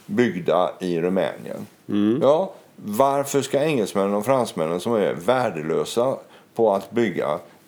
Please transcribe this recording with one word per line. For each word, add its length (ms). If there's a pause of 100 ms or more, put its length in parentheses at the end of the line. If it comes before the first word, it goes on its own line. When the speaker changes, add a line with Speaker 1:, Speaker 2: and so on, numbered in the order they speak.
Speaker 1:
byggda 720
i 220
Rumänien. 640 (220)
Speaker 2:
Mm. 320
Speaker 1:
Ja, 320 (220)
varför 680
ska 220
engelsmännen 500
och 120
fransmännen, 540
som 140
är 200
värdelösa 1040 (380)
på 180
att 180
bygga, 480 (280)